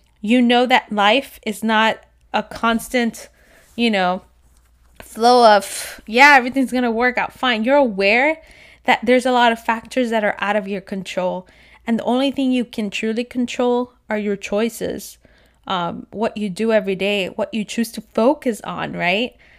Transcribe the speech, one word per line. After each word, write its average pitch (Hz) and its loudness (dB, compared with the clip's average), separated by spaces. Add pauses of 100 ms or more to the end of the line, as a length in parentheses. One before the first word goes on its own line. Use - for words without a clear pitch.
(200)
you 233 2
know 240 4
that 247 0
life 208 0
is 214 -8
not 220 2 (340)
a 214 -2
constant, 233 -4 (480)
you 233 0
know, 185 0 (800)
flow 240 4
of, - 2
"Yeah, 269 6
everything's 254 0
gonna 247 0
work 233 0
out - -4
fine." 226 -2
You're 262 4
aware 247 2 (440)
that - 2
there's 247 2
a 254 0
lot 240 4
of 233 -8
factors 233 -4
that 220 -2
are 202 -2
out 202 -2
of 196 -4
your 196 -6
control. 185 -8 (400)
And 233 0
the - -8
only 262 0
thing 262 -2
you 247 0
can 214 -8
truly 220 -4
control 247 -2 (160)
are 214 -4
your 202 -4
choices, - -6 (480)
um, 175 -6
what 226 -6
you 208 -4
do 220 -2
every 196 0
day, 190 -2
what - -6
you 220 -4
choose 226 -4
to - -14
focus 240 -2
on, 160 -8
right? 180 -2 (220)